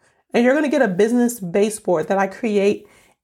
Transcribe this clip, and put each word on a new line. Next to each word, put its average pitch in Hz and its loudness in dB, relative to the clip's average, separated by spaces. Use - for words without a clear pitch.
And 240 2
you're 254 4
gonna 302 0
get 277 2
a 226 2
business 233 0
baseboard 185 -2
that 196 -2
I 196 0
create 208 -2